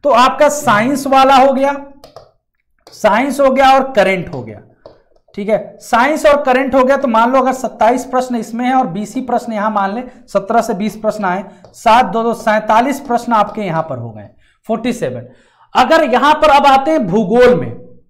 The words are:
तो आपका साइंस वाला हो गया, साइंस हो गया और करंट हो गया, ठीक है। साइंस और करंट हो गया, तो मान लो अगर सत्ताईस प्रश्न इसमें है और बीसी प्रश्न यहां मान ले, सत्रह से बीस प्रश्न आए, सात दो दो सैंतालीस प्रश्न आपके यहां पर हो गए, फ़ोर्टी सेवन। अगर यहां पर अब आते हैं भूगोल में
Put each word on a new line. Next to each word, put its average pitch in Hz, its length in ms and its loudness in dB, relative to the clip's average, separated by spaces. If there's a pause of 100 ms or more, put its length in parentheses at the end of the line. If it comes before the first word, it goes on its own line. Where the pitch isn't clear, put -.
तो 285 60 2
आपका 254 380 4
साइंस 247 580 -2
वाला 269 300 4
हो 269 160 6
गया, 277 220 0 (1160)
साइंस 240 480 0
हो 269 100 4
गया 269 220 4
और 269 200 0
करंट 185 420 0
हो 123 80 -10
गया, 107 180 -18 (720)
ठीक 202 140 -8
है। 185 320 -4
साइंस 277 460 0
और 285 160 4
करंट 262 320 0
हो 262 100 4
गया, 269 120 2
तो 269 120 -4
मान 226 240 2
लो 269 60 2
अगर 254 140 0
सत्ताईस 247 520 -2
प्रश्न 254 320 -4
इसमें 233 300 -8
है 254 80 0
और 262 120 2
बीसी 208 340 -8
प्रश्न 240 320 -4
यहां 214 200 -2
मान 196 220 -2
ले, 247 80 -8 (240)
सत्रह 208 340 -2
से 226 140 -4
बीस 196 220 -6
प्रश्न 214 280 -4
आए, 190 200 -4 (300)
सात 233 320 2
दो 226 160 -4
दो 233 120 -2
सैंतालीस 220 680 0
प्रश्न 233 320 -4
आपके 208 300 0
यहां 165 200 -4
पर 131 160 -8
हो 117 120 -12
गए, 104 180 -20 (380)
फ़ोर्टी 226 260 -4
सेवन। 120 360 -8 (460)
अगर 311 300 2
यहां 262 300 2
पर 302 160 2
अब 277 160 4
आते 269 240 4
हैं 294 160 0
भूगोल 220 480 4
में 123 160 -4 (400)